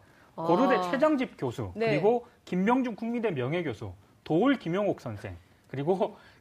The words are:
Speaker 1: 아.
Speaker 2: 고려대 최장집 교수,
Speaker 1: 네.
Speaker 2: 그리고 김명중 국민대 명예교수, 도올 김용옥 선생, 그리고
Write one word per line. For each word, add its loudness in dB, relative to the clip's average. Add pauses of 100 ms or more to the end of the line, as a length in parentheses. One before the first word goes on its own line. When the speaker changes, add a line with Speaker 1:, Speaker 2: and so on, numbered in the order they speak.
(340)
Speaker 1:
아. -10
Speaker 2:
고려대 4 (100)
최장집 2
교수, -4
Speaker 1:
네. 0
Speaker 2:
그리고 2 (180)
김명중 0
국민대 -4
명예교수, -4 (320)
도올 4
김용옥 -2
선생, -10 (320)
그리고 -2 (240)